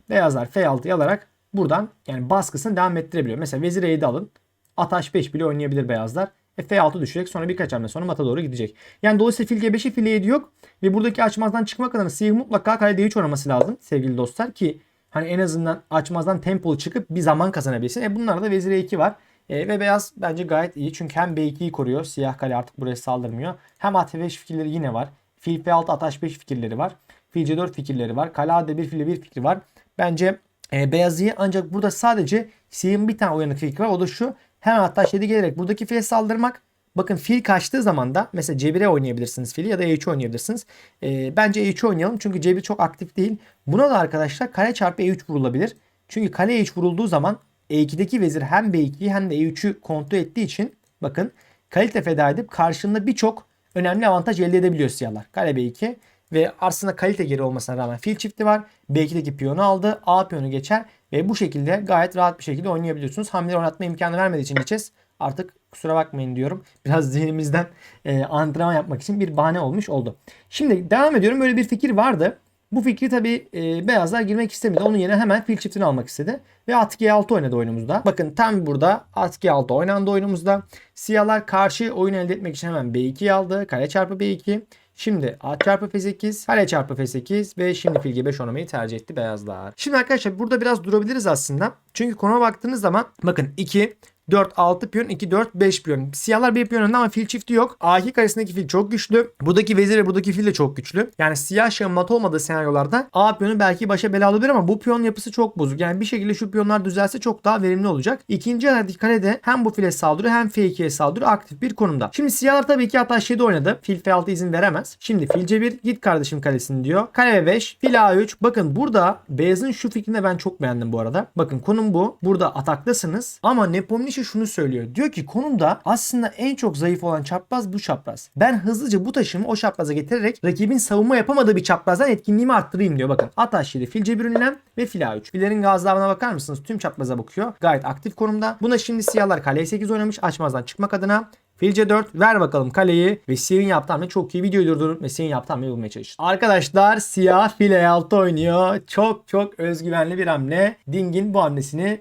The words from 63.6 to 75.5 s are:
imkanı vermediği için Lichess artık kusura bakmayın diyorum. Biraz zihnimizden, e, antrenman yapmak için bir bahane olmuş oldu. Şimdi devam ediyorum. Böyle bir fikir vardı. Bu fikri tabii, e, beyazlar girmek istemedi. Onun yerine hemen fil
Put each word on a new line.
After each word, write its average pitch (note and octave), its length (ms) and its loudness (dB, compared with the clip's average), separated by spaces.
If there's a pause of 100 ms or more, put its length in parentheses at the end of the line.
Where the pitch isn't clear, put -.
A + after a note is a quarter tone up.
imkanı E3+ 300 -4
vermediği F3 280 0
için C#3 120 -6
Lichess G#3+ 360 -4 (280)
artık D3+ 340 -6 (180)
kusura D#3+ 220 -4
bakmayın C#3 420 -2
diyorum. D3 280 -4 (220)
Biraz C#3+ 260 2
zihnimizden, D#3 540 0 (380)
e, C3+ 200 0
antrenman D#3 500 0
yapmak D#3 280 -2
için G3+ 180 -4
bir E3 160 -2
bahane D#3+ 240 2
olmuş E3 280 -2
oldu. A#2+ 280 -4 (340)
Şimdi F#3+ 400 0
devam C#4 260 4
ediyorum. A3+ 240 4
Böyle B3+ 160 2
bir B3 80 2
fikir A#3+ 260 0
vardı. G#3+ 480 2 (340)
Bu A3+ 100 0
fikri B3 260 0
tabii, A#3 460 0
e, E3 340 -2
beyazlar G#3+ 320 2
girmek G#3+ 320 0
istemedi. F#3+ 300 0
Onun G#3+ 140 2
yerine F#3+ 200 2
hemen G#3+ 280 4
fil A3 120 0